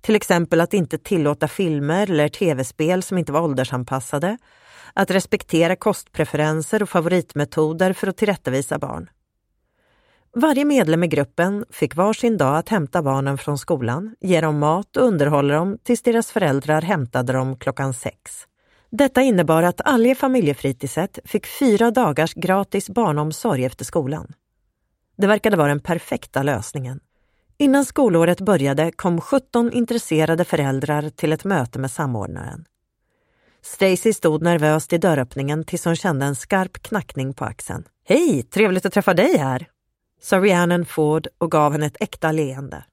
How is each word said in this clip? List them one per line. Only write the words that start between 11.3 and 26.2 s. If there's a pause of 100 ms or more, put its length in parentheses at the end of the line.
fick
var
sin
dag
att
hämta
barnen
från
skolan,
ge
dem
mat
och
underhålla
dem
tills
deras
föräldrar
hämtade
dem
klockan
sex. (420)
Detta
innebar
att
alla
i
familjefritiset
fick
fyra
dagars
gratis
barnomsorg
efter
skolan. (840)
Det
verkade
vara
den
perfekta